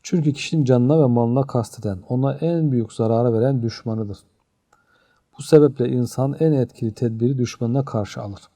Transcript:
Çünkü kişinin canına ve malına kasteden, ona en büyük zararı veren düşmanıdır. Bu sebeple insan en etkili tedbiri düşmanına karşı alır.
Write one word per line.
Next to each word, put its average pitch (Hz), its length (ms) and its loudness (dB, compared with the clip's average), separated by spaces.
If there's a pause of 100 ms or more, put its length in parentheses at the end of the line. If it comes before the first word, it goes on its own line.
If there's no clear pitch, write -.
Çünkü 151 300 0
kişinin 151 320 -2
canına 127 380 4
ve 131 40 4
malına 120 360 2
kasteden, 107 560 -4 (100)
ona 135 260 -2
en 160 380 -2
büyük 117 200 -2
zararı 117 400 0
veren 120 300 0
düşmanıdır. 110 560 -6 (1200)
Bu 139 40 -14
sebeple 147 460 4
insan 127 520 -2
en 160 120 4
etkili 120 420 -2
tedbiri 120 440 -2
düşmanına 123 460 -2
karşı 120 360 -6
alır. 101 200 -12 (160)